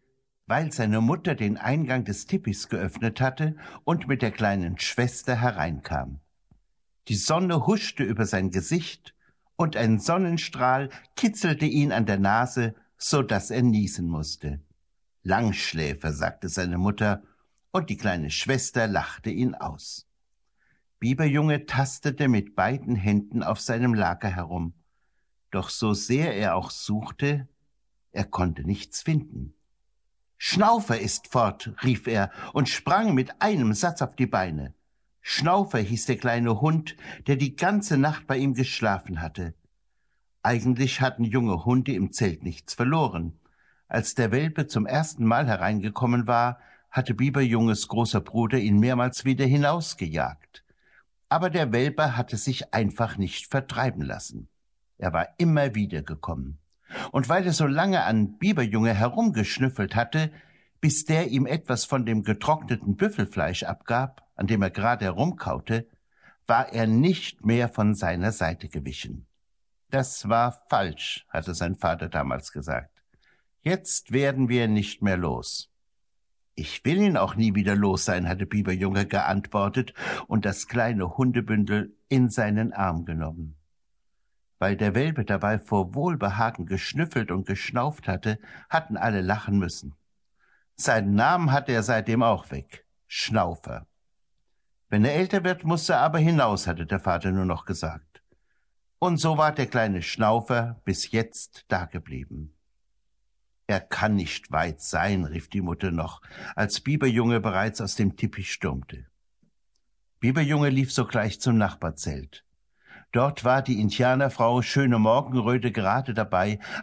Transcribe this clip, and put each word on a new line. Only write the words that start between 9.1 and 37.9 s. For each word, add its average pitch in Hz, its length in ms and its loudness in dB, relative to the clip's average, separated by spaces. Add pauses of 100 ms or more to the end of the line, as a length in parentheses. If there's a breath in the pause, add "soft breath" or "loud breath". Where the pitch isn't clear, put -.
und 160 220 -2
ein 110 240 4
Sonnenstrahl 143 880 0 (260 loud breath)
kitzelte 170 520 0
ihn 143 260 2
an 110 120 2
der 98 140 2
Nase, 113 560 2 (220 soft breath)
so - 240 0
dass 104 280 -2
er 120 120 0
niesen 104 480 2
musste. 76 500 -6 (640)
„Langschläfer“, 80 880 -2
sagte 80 380 -6
seine 90 280 -2
Mutter, 104 460 0 (480 soft breath)
und 185 180 -2
die - 60 -4
kleine 85 340 -2
Schwester 127 580 0
lachte 95 420 -4
ihn 123 260 -2
aus. - 500 -12 (960)
Biberjunge 147 680 2
tastete 135 600 -2
mit 104 300 2
beiden 117 400 0
Händen 104 440 0
auf 104 200 -2
seinem 120 320 0
Lager 95 340 0
herum. 87 460 -4 (800)
Doch 92 180 -4
so 107 260 -2
sehr 131 400 -2
er 98 200 0
auch 90 140 -4
suchte, 135 800 -4 (640)
er 101 140 -4
konnte 82 380 -2
nichts - 380 -4
finden. 147 540 -4 (840)
„Schnaufer 208 600 2
ist - 280 -6
fort“, - 460 0 (100)
rief 123 220 0
er 101 260 0 (220 loud breath)
und 131 160 0
sprang 190 460 2
mit 127 260 0
einem 147 320 2
Satz - 300 0
auf - 120 -6
die 123 120 0
Beine. 80 480 -2 (460)
Schnaufer 175 580 0
hieß 110 260 -2
der 123 120 0
kleine 117 440 0
Hund, 156 340 0 (300 loud breath)
der 139 100 2
die 135 200 -2
ganze 196 420 0